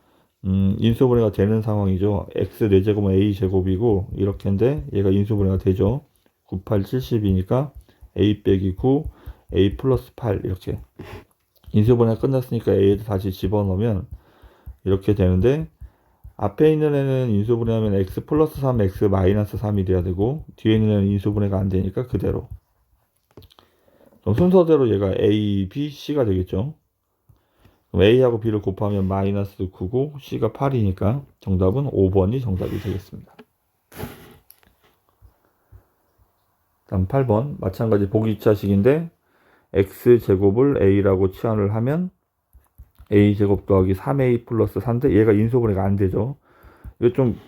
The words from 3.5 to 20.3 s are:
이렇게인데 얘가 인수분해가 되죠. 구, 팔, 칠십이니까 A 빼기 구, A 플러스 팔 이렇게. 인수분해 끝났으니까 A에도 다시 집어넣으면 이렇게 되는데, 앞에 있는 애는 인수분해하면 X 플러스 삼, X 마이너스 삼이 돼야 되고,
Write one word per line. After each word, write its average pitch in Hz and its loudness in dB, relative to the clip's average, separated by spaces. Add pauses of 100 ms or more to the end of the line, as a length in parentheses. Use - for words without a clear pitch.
이렇게인데 101 -2
얘가 98 0
인수분해가 98 0
되죠. 95 0 (400)
구, 95 -10
팔, 101 -2
칠십이니까 113 -2 (440)
A 101 0
빼기 95 0
구, 135 0 (500)
A 95 2
플러스 127 -4
팔 104 -4
이렇게. 95 -8 (920)
인수분해 113 4
끝났으니까 123 -2
A에도 98 2
다시 98 -4
집어넣으면 98 -2 (760)
이렇게 98 0
되는데, 101 2 (680)
앞에 151 2
있는 151 0
애는 131 0
인수분해하면 113 0
X 98 -2
플러스 156 0
삼, 127 0
X 98 0
마이너스 98 0
삼이 104 -2
돼야 92 0
되고, 101 -4 (100)